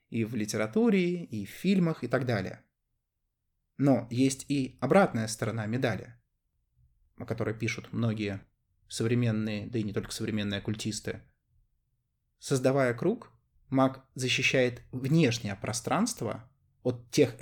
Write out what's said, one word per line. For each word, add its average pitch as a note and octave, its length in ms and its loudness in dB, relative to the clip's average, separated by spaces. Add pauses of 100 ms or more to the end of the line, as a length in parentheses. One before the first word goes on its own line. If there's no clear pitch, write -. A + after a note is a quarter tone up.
и A2+ 160 -2
в A2+ 100 -6
литературе, F3 920 2
и G#2 200 -8
в - 60 -14
фильмах, F3 540 2
и A#2 40 -6
так B2+ 180 0
далее. G2+ 380 -2 (1120)
Но C3+ 340 2
есть C3 380 0
и C#3 320 -2
обратная C#3 480 4
сторона A2 380 -4
медали, A#2 480 -2 (1040)
о A#2+ 100 -12
которой A2 280 -4
пишут - 380 -6
многие G#2+ 480 -2 (480)
современные, A2 800 0
да A#2 120 -4
и G#2+ 40 0
не G2+ 100 -4
только G2+ 200 -6
современные G#2 460 -2
оккультисты. G#2+ 640 -6 (1160)
Создавая C3 560 2
круг, F#3 380 -2 (360)
маг C3 360 2 (100)
защищает B2+ 680 0 (100)
внешнее B2+ 640 2
пространство A#2 920 -2 (340)
от B2 280 -4
тех C#3+ 320 4